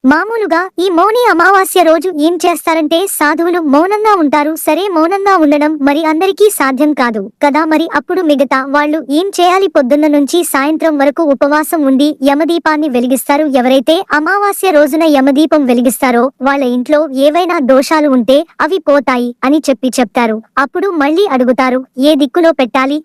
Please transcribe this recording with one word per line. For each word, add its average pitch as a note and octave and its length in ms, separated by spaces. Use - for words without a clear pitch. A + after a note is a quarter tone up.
మామూలుగా F4 540
ఈ - 20
మౌని G#4+ 240
అమావాస్య F#4 560
రోజు E4 200
ఏం F4 160
చేస్తారంటే E4 540
సాధువులు E4+ 480
మౌనంగా G#4 360
ఉంటారు. D4 280
సరే, D#4+ 180
మౌనంగా G4 380
ఉండడం D4 280
మరి C#4+ 240
అందరికీ F#4+ 360
సాధ్యం C4+ 420
కాదు A#3 240
కదా, C#4+ 160
మరి D#4 160
అప్పుడు F4+ 320
మిగతా C4+ 280
వాళ్ళు D4+ 240
ఏం G4 100
చేయాలి? F4+ 380
పొద్దున్న D4 400
నుంచి D4 240
సాయంత్రం D4+ 520
వరకు D4 220
ఉపవాసం D4+ 460
ఉండి C#4 180
యమదీపాన్ని D#4 680
వెలిగిస్తారు. C4+ 500
ఎవరైతే C4 360
అమావాస్య F#4+ 600
రోజున D#4 380
యమదీపం C#4+ 540
వెలిగిస్తారో A#3+ 520
వాళ్ళ C#4 140
ఇంట్లో D4 240
ఏవైనా F4 300
దోషాలు D4 460
ఉంటే C4 200
అవి E4+ 140
పోతాయి B3 420
అని D4+ 200
చెప్పి C4 220
చెప్తారు. A3+ 380
అప్పుడు F#4 240
మళ్ళీ D#4+ 240
అడుగుతారు, B3+ 420
ఏ D#4+ 40
దిక్కులో E4 280
పెట్టాలి C4+ 420